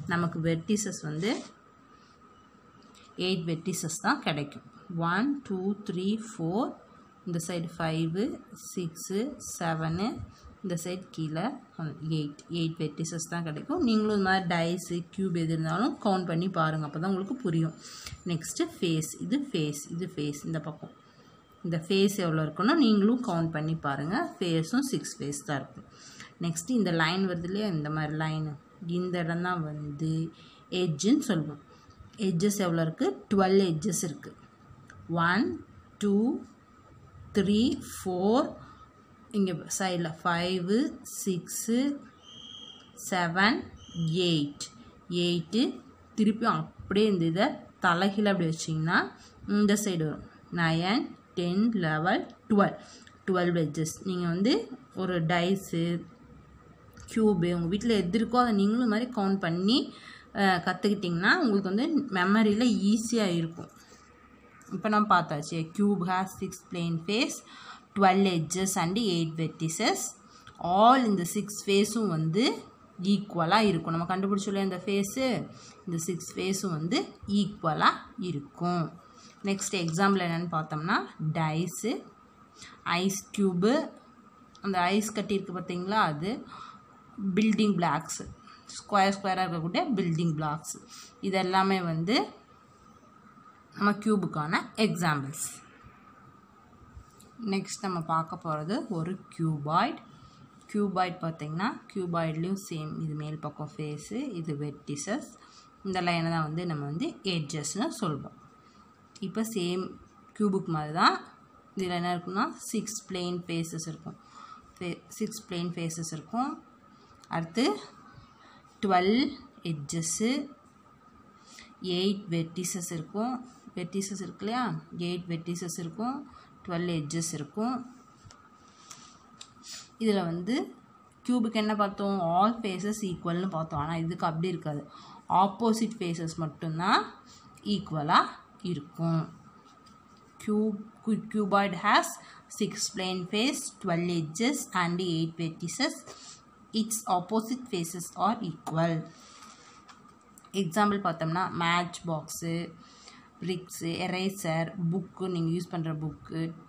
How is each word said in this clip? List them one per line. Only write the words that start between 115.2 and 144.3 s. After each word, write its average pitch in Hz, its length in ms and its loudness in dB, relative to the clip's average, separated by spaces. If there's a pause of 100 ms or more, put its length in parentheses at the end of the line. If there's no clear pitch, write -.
plane 175 300 -4
faces 165 400 -4
இருக்கும். 233 360 -4 (840)
அடுத்து 170 300 0 (1200)
டுவெல் 190 320 6 (560)
எட்ஜஸ்ஸு, 165 580 -2 (1700)
எயிட் 196 260 0 (100)
வெர்டிசஸ் 170 640 -4
இருக்கும். 208 380 -4 (400)
வெர்டிசஸ் 196 500 -6
இருக்கு 175 200 -12
இல்லையா, 240 200 -2 (440)
எயிட் 175 220 -4
வெர்டிசஸ் 170 500 -6
இருக்கும், 214 360 -6 (460)
டுவெல் 175 340 -2
எட்ஜஸ் 156 380 -4
இருக்கும். 214 420 -4 (2250)
இதில் 196 260 2
வந்து 180 260 -2 (680)
கியூபுக்கு 226 360 2
என்ன 214 140 2
பார்த்தோம், 202 420 0 (100)
all 185 240 6 (120)
faces 202 360 -2 (100)
ஈக்குவல்னு 175 440 -2
பார்த்தோம். 160 300 -2
ஆனால் 165 200 -2
இதுக்கு 175 240 -2
அப்படி 165 240 0
இருக்காது, 151 300 -4 (580)
ஆப்போசிட் 220 580 4
ஃபேஸஸ் 170 460 -4
மட்டும்தான் 170 600 0 (640)
ஈக்குவலாக 180 720 2 (280)
இருக்கும். 165 560 -2 (1200)
Cube, 214 400 0 (200)
cu-, - 320 -2
cuboid 202 420 2 (120)
has 277 220 4 (420)
six - 400 -4
plane 185 380 -4
face, 254 340 0 (180)
twelve 175 320 0
edges 175 480 0 (140)